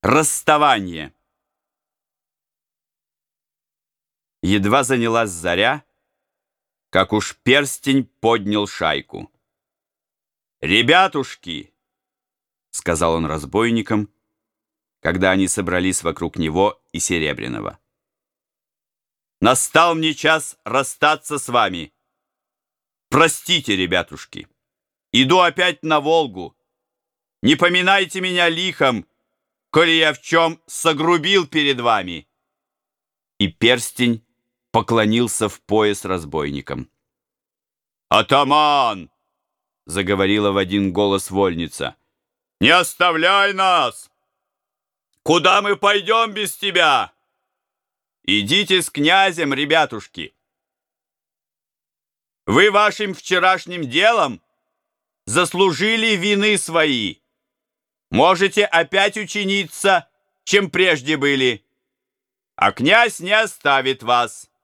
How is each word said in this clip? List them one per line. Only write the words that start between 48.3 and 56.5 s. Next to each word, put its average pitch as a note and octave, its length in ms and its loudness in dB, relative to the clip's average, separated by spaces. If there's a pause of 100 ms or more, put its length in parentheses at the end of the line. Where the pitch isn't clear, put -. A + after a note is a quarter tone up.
с - 80 -8
князем, E3 640 0
ребятушки. C#3 840 -2 (2000)
Вы F3+ 260 4
вашим G#3 420 0
вчерашним F3+ 760 -2
делом E3 520 0 (840)
заслужили F#3+ 880 0
вины G3+ 420 0